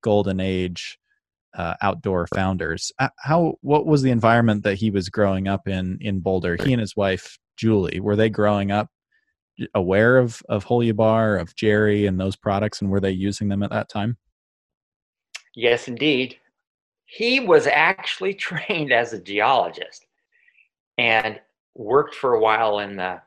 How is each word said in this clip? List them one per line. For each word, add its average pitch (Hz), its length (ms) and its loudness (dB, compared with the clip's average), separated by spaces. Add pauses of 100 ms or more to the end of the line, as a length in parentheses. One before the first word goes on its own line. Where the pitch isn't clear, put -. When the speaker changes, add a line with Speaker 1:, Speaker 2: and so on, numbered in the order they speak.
Speaker 1:
Golden 101 360 0
Age, 92 600 -4 (580)
uh, 85 260 -6
outdoor 92 440 -2
founders. 87 720 -4
Uh, 135 100 -2 (100)
how, 160 440 0
what 147 240 0
was 147 160 4
the 131 80 2
environment 113 540 4
that 101 100 0
he 107 160 -2
was 98 180 -2
growing 95 400 0
up 98 180 -4
in, 92 340 -4
in 98 200 -4
Boulder? 90 420 -2
He 135 100 2
and 120 80 0
his 104 160 -8
wife, 98 420 -2 (180)
Julie, 101 440 0
were 104 160 0
they 110 120 4
growing 104 420 0
up 104 200 -2 (840)
aware 104 440 4
of, 120 300 0
of 104 160 -4
Holy 120 280 0
Bar, 110 440 2
of 85 180 -6
Jerry 104 520 2
and 92 140 -2
those 95 160 -2
products, 104 460 -2
and 98 80 -2
were 98 100 0
they 95 120 0
using 98 360 -4
them 98 140 -2
at - 80 -4
that - 180 -4
time? 110 300 -4 (1400)
Speaker 2:
Yes, 120 340 0
indeed. 135 480 -2 (680)
He 240 320 -2
was 165 300 4
actually 185 680 0
<laughs> - 140 -10
trained 156 440 -4
as 117 200 0
a 101 80 -10
geologist 101 840 -2 (920)
and 110 420 0 (360)
worked 131 400 0
for 127 180 0
a 110 60 2
while 110 400 2
in 98 160 -8
the 90 300 -6